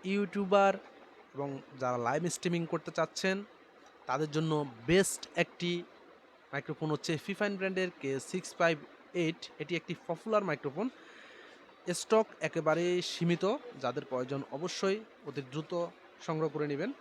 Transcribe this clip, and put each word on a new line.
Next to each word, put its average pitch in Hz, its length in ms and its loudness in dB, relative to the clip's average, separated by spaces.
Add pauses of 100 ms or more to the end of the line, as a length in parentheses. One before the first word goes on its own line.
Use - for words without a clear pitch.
ইউটিউবার 196 680 4 (600)
এবং 139 260 -4 (200)
যারা 123 180 0
লাইভ 135 300 0
স্ট্রিমিং 170 380 0
করতে 165 260 -6
চাচ্ছেন 190 520 -2 (640)
তাদের 147 260 0
জন্য 156 340 2 (220)
বেস্ট 185 480 2
একটি 175 480 -2 (680)
মাইক্রোফোন 151 380 -4
হচ্ছে 151 260 -2
ফিফাইন 202 380 -2
ব্র্যান্ডের 190 340 -2 (120)
কে 135 180 -2
সিক্স - 360 -8
ফাইভ 165 220 6 (360)
এইট। 170 360 0 (100)
এটি 156 160 -4
একটি 165 200 -4 (120)
পপুলার 208 360 2
মাইক্রোফোন, 156 460 -2 (1040)
স্টক 220 320 4 (140)
একেবারেই 165 600 2
সীমিত, 170 540 2 (260)
যাদের 135 240 -2
প্রয়োজন 131 360 -2 (100)
অবশ্যই 185 480 -2 (260)
অতি 143 160 -8
দ্রুত 151 440 -4 (360)
সংগ্রহ 156 280 0
করে 147 180 -2
নেবেন। 156 340 -2